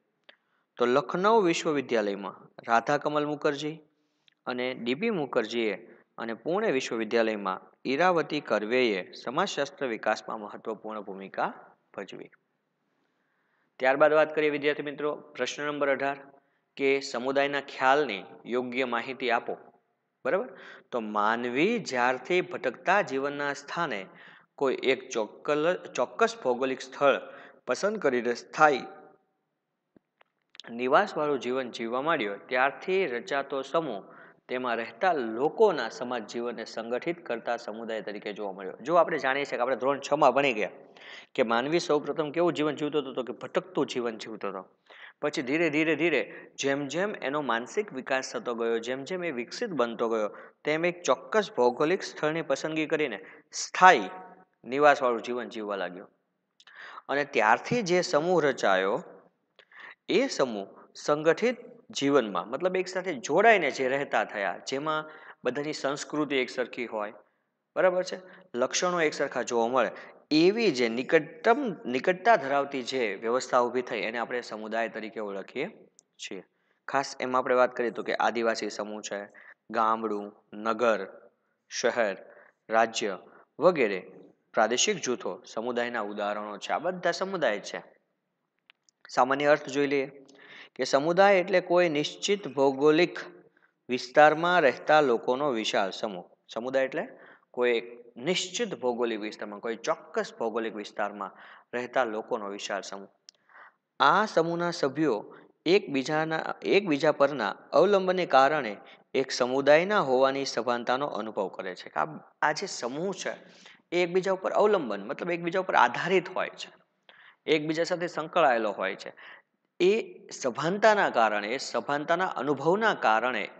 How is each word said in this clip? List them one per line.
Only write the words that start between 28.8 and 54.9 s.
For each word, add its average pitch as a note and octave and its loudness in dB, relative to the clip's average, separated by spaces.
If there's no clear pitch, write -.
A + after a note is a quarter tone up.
નિવાસવાળું D3 0
જીવન B2 -4
જીવવા A#2+ -6
માંડ્યો C3+ 0
ત્યારથી C#3 -2
રચાતો C3+ -4
સમૂહ B2+ -4
તેમાં B2 -2
રહેતા C#3 -2
લોકોના C#3 2
સમાજ B2 -6
જીવનને A#2 -6
સંગઠિત A#2+ -6
કરતા A#2 -4
સમુદાય A2 -8
તરીકે G#2 -8
જોવા G2+ -6
મળ્યો. F#2+ -10
જો C#3+ 0
આપણે E3 4
જાણીએ C3+ 0
છીએ C3+ -4
કે A#2 -2
આપણે B2+ 0
ધોરણ C3+ 0
છમાં C#3+ 6
ભણી C#3 2
ગયા G2+ -2
કે C3+ 2
માનવી B2 2
સૌપ્રથમ D3 -2
કેવું E3 0
જીવન D3+ -2
જીવતો D3 -2
હતો? C3 -4
તો C3 -4
કે A#2+ -8
ભટકતું C3 -4
જીવન A#2 -6
જીવતો G#2 -10
હતો. F#2 -10
પછી D3 -4
ધીરે D3+ 0
ધીરે D#3 2
ધીરે C#3+ -2
જેમ C#3 -2
જેમ F3 -4
એનો C#3+ -4
માનસિક B2 -4
વિકાસ C3 -4
થતો A#2+ -6
ગયો, A2+ 0
જેમ B2+ -6
જેમ F3+ -6
એ E3+ -4
વિકસિત B2+ -6
બનતો A#2+ 0
ગયો, G#2+ -2
તેમ D#3 0
એક F3 -2
ચોક્કસ - 0
ભૌગોલિક B2+ 2
સ્થળની D#3 -4
પસંદગી D#3 -2
કરીને D3 -2
સ્થાયી C#3+ 6
નિવાસવાળું B2+ 4